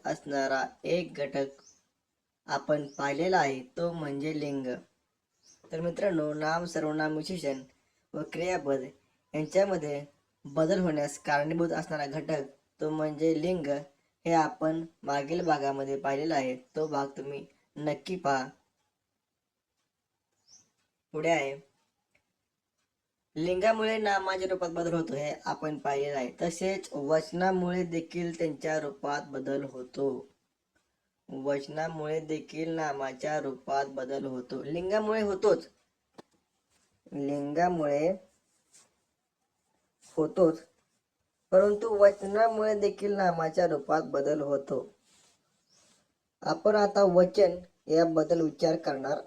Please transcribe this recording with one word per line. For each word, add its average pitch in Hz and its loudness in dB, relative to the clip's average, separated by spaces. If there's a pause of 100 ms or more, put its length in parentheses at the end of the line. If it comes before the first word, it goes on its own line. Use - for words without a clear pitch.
असणारा 135 -2 (200)
एक 175 -2
घटक 139 -4 (840)
आपण 151 0
पाहिलेला 147 0
आहे, 139 0 (180)
तो 170 -2
म्हणजे 151 -4
लिंग. 139 -4 (1040)
तर 160 -6
मित्रांनो, 165 0
नाम, 156 -2
सर्वनाम, 156 -2
विशेषण 147 -4 (500)
व 151 -6 (100)
क्रियापद 156 -2 (500)
यांच्यामध्ये 151 0 (400)
बदल 160 2
होण्यास 151 0
कारणीभूत 160 0
असणारा 156 -4
घटक, 147 -4 (400)
तो 156 0
म्हणजे 156 2
लिंग, 175 0 (580)
हे 170 4
आपण 160 2 (200)
मागील 143 -2
भागामध्ये 139 0
पाहिलेला 139 -2
आहे. 131 0 (200)
तो 156 0
भाग 139 -2 (100)
तुम्ही 139 -10 (300)
नक्की 147 -4
पहा. 139 0 (2750)
पुढे 160 -2
आहे, 139 0 (1800)
लिंगामुळे 214 2
नामाच्या 190 0
रूपात 180 -2
बदल 170 -2
होतो, 160 -2
हे 147 -4 (120)
आपण 151 -4
पाहिलेलं 143 -2
आहे. 123 -2 (120)
तसेच 185 -2
वचनामुळे 175 0
देखील 165 -4
त्यांच्या 156 -2
रूपात 143 -6
बदल 135 -4
होतो, 131 -6 (1200)
वचनामुळे 151 -4
देखील 156 -6
नामाच्या 139 -4
रूपात 139 -4 (100)
बदल 135 -6
होतो. 131 -8
लिंगामुळे 208 0
होतोच, 202 2 (1400)
लिंगामुळे 147 0 (2000)
होतोच, 160 4 (920)
परंतु 208 6
वचनामुळे 214 4
देखील 202 0
नामाच्या 175 2
रूपात 156 0 (100)
बदल 143 0
होतो. 139 -2 (1700)
आपण 208 2
आता 202 6
वचन 180 6 (300)
याबद्दल 160 4
विचार 160 2
करणार 135 -4